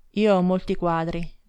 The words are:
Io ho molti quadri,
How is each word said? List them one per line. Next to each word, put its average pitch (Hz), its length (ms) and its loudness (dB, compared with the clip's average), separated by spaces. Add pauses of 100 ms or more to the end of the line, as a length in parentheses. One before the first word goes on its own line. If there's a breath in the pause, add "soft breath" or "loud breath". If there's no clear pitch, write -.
(120)
Io 208 240 2
ho 185 60 4
molti 185 340 0
quadri, 165 540 -2 (200)